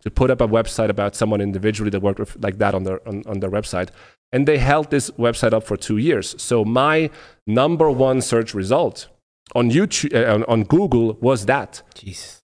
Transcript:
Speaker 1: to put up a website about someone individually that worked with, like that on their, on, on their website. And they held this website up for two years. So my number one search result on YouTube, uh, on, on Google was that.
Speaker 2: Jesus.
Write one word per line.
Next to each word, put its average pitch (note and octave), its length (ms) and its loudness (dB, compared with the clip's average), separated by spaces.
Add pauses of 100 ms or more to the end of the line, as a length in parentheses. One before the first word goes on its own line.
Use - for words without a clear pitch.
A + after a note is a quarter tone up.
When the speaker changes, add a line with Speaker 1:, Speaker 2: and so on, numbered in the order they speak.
Speaker 1:
to G#2+ 100 -8
put B2+ 180 2
up B2 100 2
a A#2+ 80 2
website A2 420 0
about G2+ 260 -2
someone G#2+ 260 0
individually G2+ 480 -2
that G2 120 -4
worked G2 180 0
with, - 220 -8
like G2+ 180 -6
that G2+ 160 2
on F#2 80 -2
their, F#2 240 -6
on, G#2 180 -10
on G2+ 140 -8
their F#2+ 100 -4
website. F#2+ 400 -4 (420)
And C#3 160 2
they D3+ 100 4
held C#3+ 320 2
this C#3+ 220 0
website A#2 420 0
up A2 100 0
for - 120 -4
two G#2+ 220 -4
years. A#2 440 0
So A#2 220 0
my D3 460 0 (380)
number D3+ 420 2
one C3 320 2
search A#2 320 0
result G#2+ 540 -2 (480)
on A#2+ 160 4
YouTube, D3 420 0
uh, A#2 200 2
on, G#2+ 100 2
on A2+ 200 2
Google B2 560 2
was A#2 280 0
that. C3 340 -2 (140)
Speaker 2:
Jesus. - 480 -18